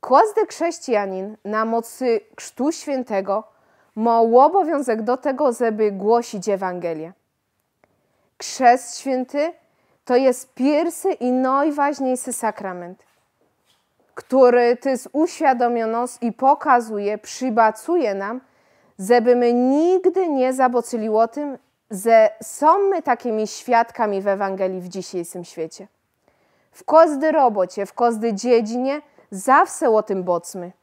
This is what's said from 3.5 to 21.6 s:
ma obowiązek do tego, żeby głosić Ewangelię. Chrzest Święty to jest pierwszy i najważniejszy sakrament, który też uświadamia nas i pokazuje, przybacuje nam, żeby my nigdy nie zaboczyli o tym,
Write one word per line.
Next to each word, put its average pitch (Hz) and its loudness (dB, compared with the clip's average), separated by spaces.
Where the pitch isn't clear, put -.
ma 233 2
obowiązek 269 4
do 240 -2
tego, 269 -2
żeby 220 0
głosić 208 -2
Ewangelię. 180 -6
Chrzest 254 2
Święty 277 -4
to 254 0
jest 254 0
pierwszy 311 0
i 247 -2
najważniejszy 269 0
sakrament, 185 -8
który 247 4
też 262 -4
uświadamia 247 0
nas 233 -6
i 240 -2
pokazuje, 226 0
przybacuje 226 0
nam, 208 -8
żeby 240 4
my 240 2
nigdy 349 2
nie 262 0
zaboczyli 247 0
o 220 2
tym, 285 -8